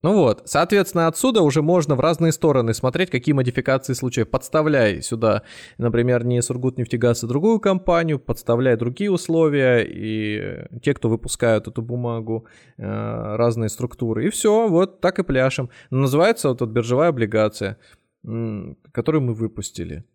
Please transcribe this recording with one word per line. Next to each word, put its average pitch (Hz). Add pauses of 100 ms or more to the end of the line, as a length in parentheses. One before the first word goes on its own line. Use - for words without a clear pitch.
Ну 175
вот, 143
соответственно, 175
отсюда 220
уже 151
можно 151
в 123
разные 165
стороны 131
смотреть, 160
какие 135
модификации 131
случаев. 123
Подставляй 131
сюда, 110 (360)
например, 120
не 123
Сургутнефтегаз, 123
а -
другую 185
компанию, 175
подставляй 120
другие 127
условия, 147
и 107 (180)
те, 143
кто -
выпускают 110
эту 113
бумагу, 117 (320)
э, 107
разные 113
структуры. 117
И -
всё, 220
вот 185
так 185
и 190
пляшем. 131 (200)
Называется 143
вот 127
эта 123
биржевая 123
облигация, 107 (460)
м, 107 (160)
которую 156
мы 120
выпустили. 98